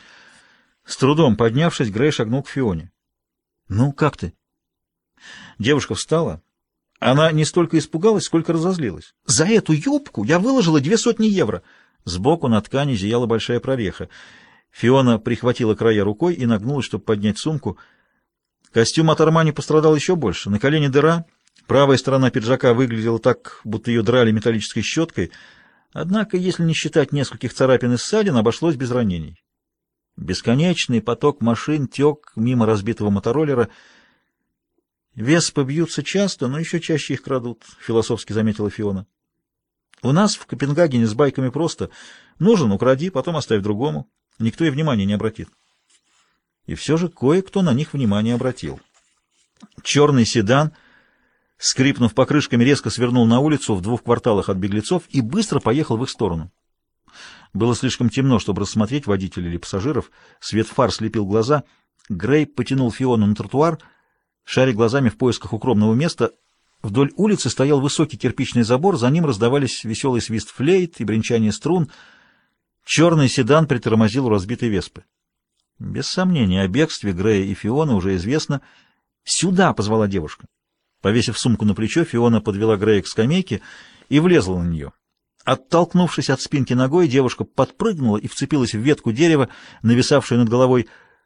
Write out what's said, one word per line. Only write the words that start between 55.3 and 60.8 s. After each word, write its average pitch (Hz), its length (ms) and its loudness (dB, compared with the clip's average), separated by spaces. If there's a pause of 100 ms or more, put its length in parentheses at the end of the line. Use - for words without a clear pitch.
поехал 123 380 0
в 120 60 -4
их 135 60 -6
сторону. 87 420 -4 (1040)
Было 113 220 0
слишком 120 340 -2
темно, 131 300 2
чтобы 101 220 0
рассмотреть 110 460 -2
водителя 95 400 -4
или 85 100 -6
пассажиров. 110 540 -4 (280)
Свет 107 280 -2
фар 120 240 0